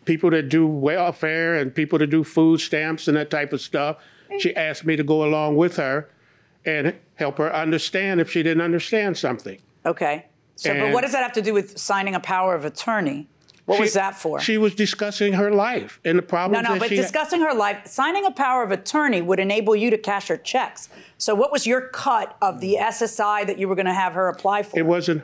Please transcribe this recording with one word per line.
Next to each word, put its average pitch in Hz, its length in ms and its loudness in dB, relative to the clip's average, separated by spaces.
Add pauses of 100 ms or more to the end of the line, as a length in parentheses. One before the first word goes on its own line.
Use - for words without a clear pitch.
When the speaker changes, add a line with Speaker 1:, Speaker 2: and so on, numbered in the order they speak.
Speaker 1:
people 165 260 2
that 156 180 2
do 160 180 4
welfare 165 920 0
and 131 180 -2
people 156 240 2
that 151 100 2
do 156 140 2
food 160 380 4
stamps 156 480 -2
and 151 80 4
that 147 140 -2
type 147 220 -2
of 135 80 -4
stuff, 151 360 -2 (420)
she - 160 0
asked 156 300 -4
me 160 120 2
to 151 60 0
go 156 220 2
along 151 320 0
with 175 200 2
her 147 320 -4 (560)
and 156 300 -2 (220)
help 143 220 -4
her 156 140 0
understand 165 680 0
if 160 100 -2
she 156 120 0
didn't 165 200 0
understand 175 540 -2
something. 113 440 -6 (240)
Speaker 2:
Okay. 165 420 -4 (280)
So, - 180 -4
but 143 80 -2
Speaker 1:
And 143 140 2
Speaker 2:
what 247 80 2
does 269 100 -2
that 254 120 0
have 240 80 -6
to 220 100 -2
do 214 100 0
with 196 240 -2
signing 196 380 -2
a 180 60 -4
power 185 340 0
of 147 100 -4
attorney? 151 640 -4 (400)
What 196 100 2
Speaker 1:
she 208 60 2
Speaker 2:
was 214 120 0
that 196 200 0
for? 151 260 -4
Speaker 1:
She 220 180 0
was 208 160 2
discussing 208 580 0
her 202 180 2
life 208 540 0
and 170 140 2
the 170 40 2
problems 185 400 0
Speaker 2:
No, 233 60 -2
no, 226 60 0
Speaker 1:
that 185 60 -2
Speaker 2:
but 226 100 0
Speaker 1:
she 202 60 0
had. - 60 2
Speaker 2:
discussing 311 380 -2
her 311 140 2
life, 202 320 -2
signing 349 400 0
a - 40 0
power 254 320 0
of 196 80 -2
attorney 214 520 0
would 185 180 2
enable 208 340 2
you 214 160 2
to 220 60 4
cash 202 320 -4
her 160 80 -2
checks. - 540 -6 (260)
So - 180 -2
what 226 160 2
was 285 160 -2
your 254 220 2
cut - 540 -2
of 185 180 0
the 190 160 0
S 214 240 -2
S 220 180 -2
I 208 260 0
that 190 140 -4
you 190 80 -2
were 190 80 4
gonna 185 200 4
have 185 180 0
her 185 160 2
apply 196 360 2
for? 202 140 -4
Speaker 1:
It 160 60 4
wasn't 170 400 4